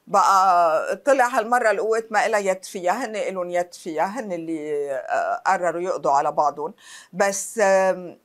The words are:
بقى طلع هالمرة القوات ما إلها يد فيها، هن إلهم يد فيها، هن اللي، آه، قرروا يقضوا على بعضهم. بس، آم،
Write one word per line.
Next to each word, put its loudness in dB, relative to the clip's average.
بقى 4
طلع 2
هالمرة 2
القوات -2
ما 2
إلها 2
يد -2
فيها، -2
هن -10
إلهم -6
يد -4
فيها، -4
هن -8
اللي، -6
آه، -4
قرروا 0
يقضوا -2
على 2
بعضهم. -2
بس، -4
آم، 2